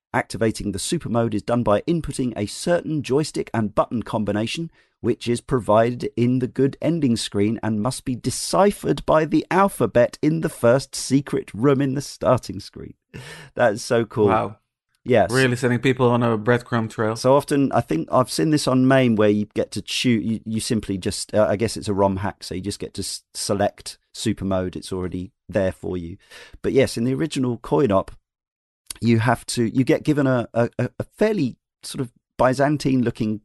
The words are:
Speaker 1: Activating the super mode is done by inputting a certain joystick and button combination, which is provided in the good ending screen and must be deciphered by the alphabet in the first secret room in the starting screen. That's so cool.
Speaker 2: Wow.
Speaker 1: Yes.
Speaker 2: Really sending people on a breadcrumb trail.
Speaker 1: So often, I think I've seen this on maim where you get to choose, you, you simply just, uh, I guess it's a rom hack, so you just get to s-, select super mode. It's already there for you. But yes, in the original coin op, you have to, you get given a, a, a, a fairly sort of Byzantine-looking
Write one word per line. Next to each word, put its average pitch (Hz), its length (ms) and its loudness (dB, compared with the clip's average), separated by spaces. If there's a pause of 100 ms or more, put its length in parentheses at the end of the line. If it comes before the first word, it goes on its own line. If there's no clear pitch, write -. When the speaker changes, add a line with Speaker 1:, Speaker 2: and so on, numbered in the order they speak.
(140)
Speaker 1:
Activating 107 580 -2
the 95 60 -6
super - 300 -4
mode 113 260 0
is 101 80 -2
done 120 200 0
by 104 200 2
inputting 147 540 -4
a 104 100 -4
certain 156 560 -2
joystick 151 520 -2
and 110 200 -2
button 117 280 0
combination, 110 680 -4 (300)
which - 260 -2
is 117 140 0
provided 117 760 2
in 123 220 2
the 123 80 -2
good 131 360 0
ending 143 340 0
screen 104 460 -2
and 107 200 -2
must 127 220 -4
be 127 100 -4
deciphered - 920 0
by 156 180 4
the 156 260 0
alphabet 143 720 2
in 160 200 2
the 160 80 0
first 123 440 2
secret - 600 -2
room 131 260 2
in 135 140 0
the 143 80 -4
starting - 580 -2
screen. - 340 -16 (600)
That's 117 280 2
so 117 220 0
cool. 104 240 2
Speaker 2:
Wow. 110 300 -2 (460)
Speaker 1:
Yes. 107 280 4
Speaker 2:
Really 127 240 2
sending 120 240 0
people 127 300 2
on 120 120 2
a 117 160 2
breadcrumb 117 500 0
trail. 113 280 -2
Speaker 1:
So 127 180 4
often, 143 380 2
I 117 80 2
think 156 320 -2
I've 123 180 2
seen 160 200 0
this 147 180 0
on 127 180 4
maim 131 300 4
where 104 140 4
you 104 240 0
get - 180 -4
to 107 100 -8
choose, - 420 0
you, 110 200 -4
you 110 160 -4
simply 107 360 -2
just, - 380 -6
uh, 104 160 4
I 104 60 0
guess 107 200 -2
it's 82 120 -10
a 101 60 0
rom 98 240 2
hack, 98 260 -6
so 87 100 -10
you 92 60 -6
just 98 180 -6
get - 160 -12
to - 80 -8
s-, - 200 -10 (120)
select - 640 -2 (160)
super 101 300 -4
mode. 92 320 -2
It's - 160 -12
already 92 400 -6 (160)
there 95 240 0
for 92 240 -8
you. 87 220 -10 (420)
But - 120 -2
yes, 127 240 2
in 117 60 -2
the 131 120 0
original 135 440 -2
coin 147 320 0
op, 95 220 0 (880)
you 113 180 4
have 120 280 0
to, 120 180 -2
you 127 180 0
get 143 220 2
given 143 240 2
a, 123 260 0
a, 117 240 0
a, 123 120 -2 (100)
a - 20 -4
fairly 214 540 -2 (260)
sort - 180 -10
of 123 120 -8 (260)
Byzantine-looking 127 1080 2